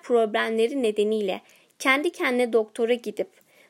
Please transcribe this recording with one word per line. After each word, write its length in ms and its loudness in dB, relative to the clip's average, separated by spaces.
problemleri 800 0
nedeniyle 600 -2
kendi 320 2
kendine 420 -2
doktora 420 0
gidip 340 -6